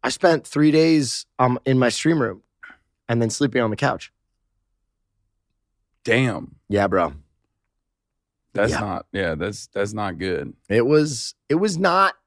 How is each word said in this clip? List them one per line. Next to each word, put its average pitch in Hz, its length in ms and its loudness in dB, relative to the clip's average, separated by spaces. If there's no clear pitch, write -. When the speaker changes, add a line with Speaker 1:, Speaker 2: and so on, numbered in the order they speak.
Speaker 1:
I 123 60 0
spent 160 360 2
three 151 260 2
days, 156 560 2
um, 127 260 2
in 131 140 2
my 127 80 4
stream 151 340 0
room 101 200 -6
and 117 140 0
then 113 80 0
sleeping 127 320 -2
on 113 80 0
the 104 80 -6
couch. 131 340 -4
Speaker 2:
Damn. 117 520 0
Speaker 1:
Yeah, 101 200 0
bro. 90 260 0
Speaker 2:
That's 104 200 0
Speaker 1:
Yeah. - 60 -4
Speaker 2:
not, 101 320 -6
yeah, 87 240 -4
that's, 95 320 -8
that's 101 260 -6
not 101 240 -6
good. 87 360 -6
Speaker 1:
It 117 180 2
was, 151 500 0
it 147 80 0
was 185 220 0
not 185 380 2